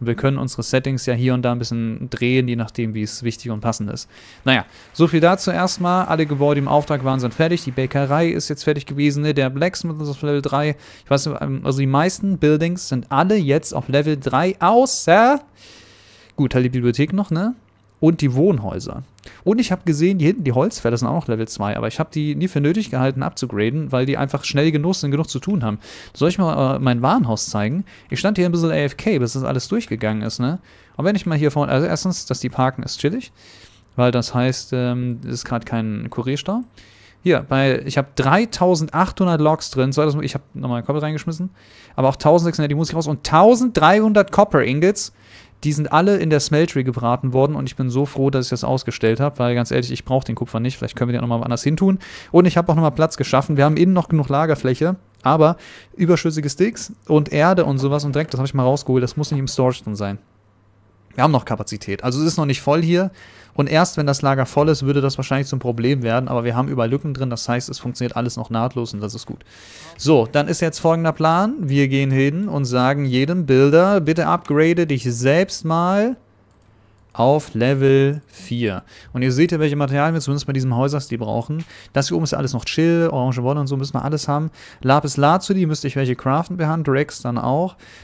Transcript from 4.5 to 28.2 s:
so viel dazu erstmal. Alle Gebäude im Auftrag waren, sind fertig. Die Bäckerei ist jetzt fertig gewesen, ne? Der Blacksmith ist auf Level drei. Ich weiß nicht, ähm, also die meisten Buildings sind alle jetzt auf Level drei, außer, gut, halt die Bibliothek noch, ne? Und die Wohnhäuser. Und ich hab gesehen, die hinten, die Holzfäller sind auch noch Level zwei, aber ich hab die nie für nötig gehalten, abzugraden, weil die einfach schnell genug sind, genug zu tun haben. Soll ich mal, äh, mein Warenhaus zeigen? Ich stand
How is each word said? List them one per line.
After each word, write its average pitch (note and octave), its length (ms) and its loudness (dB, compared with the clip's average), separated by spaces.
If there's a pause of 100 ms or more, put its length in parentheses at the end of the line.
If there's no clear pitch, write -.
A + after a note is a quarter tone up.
so E3 160 4
viel D#3 120 0
dazu F#3 300 4
erstmal. F3+ 540 0
Alle D#3+ 220 0
Gebäude D3 340 0
im C#3 80 -2
Auftrag C#3+ 360 0
waren, C3 160 0
sind B2 120 -2
fertig. E3 320 0
Die C3+ 60 -8
Bäckerei C#3 580 0
ist - 220 -4
jetzt D3 140 -10
fertig D3 200 -2
gewesen, C#3+ 380 -2
ne? D3+ 100 0
Der C#3 160 0
Blacksmith D#3+ 540 -4
ist D3 80 -6
auf C#3 100 -10
Level D3 220 -2
drei. D3 340 -2 (300)
Ich - 40 -4
weiß C#3 140 2
nicht, D3+ 160 -6
ähm, C3+ 240 -4
also C3+ 140 -2
die C#3 80 0
meisten E3+ 500 0
Buildings D#3 540 0
sind B2 200 -4
alle F3 260 2
jetzt D#3 360 0
auf C#3 160 -6
Level D3 300 0
drei, D3 420 0
außer, A#3 800 4 (960)
gut, C3+ 180 0
halt B2+ 120 4
die - 20 0
Bibliothek B2 460 0
noch, G3 160 -2
ne? G3 240 -2 (460)
Und D#3+ 200 4
die C3 140 2
Wohnhäuser. C3 680 -2 (420)
Und A3 160 2
ich A#3 120 -2
hab F3+ 140 -4
gesehen, E3+ 320 2
die D3+ 80 2
hinten, G3+ 180 0
die C3 80 0
Holzfäller A#2+ 460 0
sind A#2 100 -2
auch A#2+ 60 -2
noch E3 140 -4
Level A2+ 200 -2
zwei, G#2 260 -4
aber A2+ 140 -4
ich - 100 -8
hab D#3 120 -4
die D3+ 240 -4
nie D#3+ 140 -2
für D3+ 120 -2
nötig F3 300 0
gehalten, C3 320 -2
abzugraden, C3 680 -4
weil B2+ 120 0
die C3+ 140 -2
einfach C#3 260 -4
schnell D3+ 280 2
genug D#3 240 0
sind, C#3+ 140 -4
genug D3+ 200 0
zu - 80 -6
tun F3 260 -2
haben. G#2+ 140 -2 (340)
Soll D3 160 2
ich F3+ 80 -2
mal, C#3+ 400 0
äh, - 40 -4
mein B2 200 2
Warenhaus C3+ 460 0
zeigen? A2+ 400 -2 (240)
Ich C3 80 -4
stand G3+ 180 0